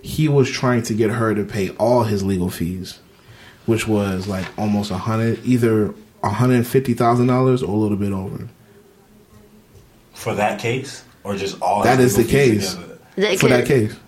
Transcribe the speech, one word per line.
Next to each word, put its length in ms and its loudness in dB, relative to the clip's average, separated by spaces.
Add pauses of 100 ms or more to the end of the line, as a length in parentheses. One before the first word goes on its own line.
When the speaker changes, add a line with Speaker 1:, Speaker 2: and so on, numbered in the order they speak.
Speaker 1:
he 260 -2
was 220 4
trying 340 0
to 100 -4
get 180 0
her 240 0
to 80 -2
pay 340 -4
all 260 2
his 200 -2
legal 260 -2
fees, 500 -8 (680)
which 220 0
was, 400 -2
like, 180 -6 (120)
almost 340 -2
a 60 -4
hundred, 480 -2
either 480 2 (300)
a 60 -2
hundred 360 2
fifty 280 0
thousand 340 2
dollars 340 2
or 120 -4
a 40 0
little 200 0
bit 160 -2
over. 340 -8 (1700)
Speaker 2:
For 220 -6
that 240 0
case? 440 -6 (200)
Or 120 -6
just 260 -6
all 220 0
Speaker 1:
That 160 4
Speaker 2:
his 180 4
Speaker 1:
is 100 4
Speaker 2:
legal 60 0
Speaker 1:
the 40 4 (140)
Speaker 2:
fees 100 2
Speaker 1:
case. 120 -6
Speaker 2:
together? 240 -14 (180)
Speaker 3:
That 240 0
Speaker 1:
For 100 4
that 180 4
Speaker 3:
case. 260 2
Speaker 1:
case. 140 -18